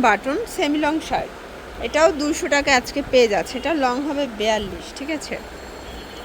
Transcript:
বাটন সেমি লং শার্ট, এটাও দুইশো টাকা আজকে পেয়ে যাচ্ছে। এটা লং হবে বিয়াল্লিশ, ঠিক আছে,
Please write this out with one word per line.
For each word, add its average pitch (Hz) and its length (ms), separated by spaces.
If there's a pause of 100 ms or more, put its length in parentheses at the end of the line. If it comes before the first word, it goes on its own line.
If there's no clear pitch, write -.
বাটন 233 320 (160)
সেমি 302 320
লং 302 80 (140)
শার্ট, - 220 (560)
এটাও 302 220 (120)
দুইশো 311 340
টাকা 285 160 (100)
আজকে 285 200 (120)
পেয়ে 247 200
যাচ্ছে। 170 280
এটা 285 120 (120)
লং 247 100 (140)
হবে 285 160 (160)
বিয়াল্লিশ, 208 460 (120)
ঠিক 277 200
আছে, - 180 (880)